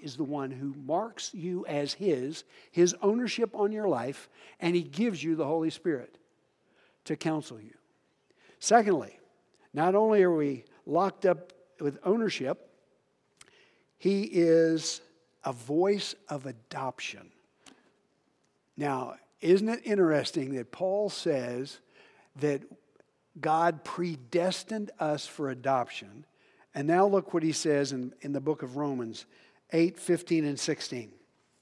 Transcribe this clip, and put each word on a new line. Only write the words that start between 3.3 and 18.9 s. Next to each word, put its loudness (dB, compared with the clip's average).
on 2
your -2
life, -2
and 2
he 4
gives -2
you 0
the 0
Holy 0
Spirit -4
to -4
counsel -6
you. -20
Secondly, 4
not 2
only 6
are 6
we -2
locked 0
up 2
with -4
ownership, -2
he 2
is 4
a -2
voice 0
of -8
adoption. -10
Now, -4